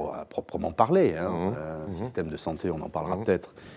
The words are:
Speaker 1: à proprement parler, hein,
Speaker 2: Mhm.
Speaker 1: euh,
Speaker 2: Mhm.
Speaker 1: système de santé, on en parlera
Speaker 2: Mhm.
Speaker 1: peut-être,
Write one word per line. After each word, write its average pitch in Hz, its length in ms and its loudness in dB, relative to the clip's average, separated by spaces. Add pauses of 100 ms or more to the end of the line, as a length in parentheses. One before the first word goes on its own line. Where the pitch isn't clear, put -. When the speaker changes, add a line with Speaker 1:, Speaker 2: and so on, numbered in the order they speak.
(140)
Speaker 1:
à 76 100 -8
proprement - 460 -4
parler, 117 460 6
hein, 90 140 0
Speaker 2:
Mhm. 90 260 0
Speaker 1:
euh, 78 320 -6
Speaker 2:
Mhm. 98 60 -6
Speaker 1:
système 95 340 -4
de 78 80 -6
santé, 80 340 -4
on 80 100 -2
en 73 100 -6
parlera 80 260 -2
Speaker 2:
Mhm. 110 80 -4
Speaker 1:
peut-être, 92 300 2 (220)